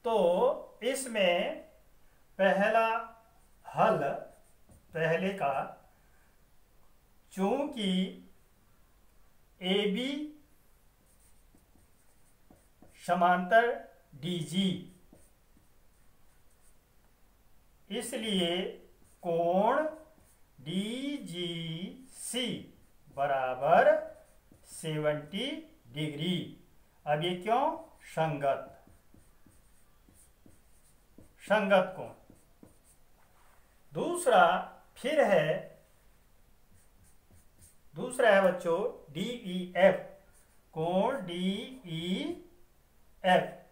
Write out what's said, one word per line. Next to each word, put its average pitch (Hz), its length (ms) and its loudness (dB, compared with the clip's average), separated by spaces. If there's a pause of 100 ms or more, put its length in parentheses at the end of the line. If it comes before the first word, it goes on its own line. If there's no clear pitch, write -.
तो 214 760 2
इसमें 226 880 -2 (720)
पहला 214 460 2 (760)
हल, 185 340 2 (920)
पहले 165 400 -2
का, 139 160 -4 (1800)
चूंकि 226 560 -2 (1700)
एबी 202 520 0 (3000)
समांतर 180 640 4 (540)
डीजी, 175 500 -2 (3250)
इसलिए 208 600 -2 (760)
कोण 185 600 2 (760)
डीजीसी 190 1900 -8 (680)
बराबर 139 720 4 (840)
सेवेंटी 151 760 -4 (460)
डिग्री। 151 440 -4 (680)
अब 151 180 0
ये 180 120 -2
क्यों? 220 260 0 (460)
संगत, 143 600 -2 (2750)
संगत 196 540 2
कोण। 151 140 -12 (1800)
दूसरा 240 500 4 (540)
फिर 294 260 0
है, 170 240 4 (2500)
दूसरा 240 360 0
है 196 140 8
बच्चों 170 340 2 (360)
डीईएफ़, 185 840 2 (760)
कोण 185 480 0
डीईएफ़। 185 2250 -4 (220)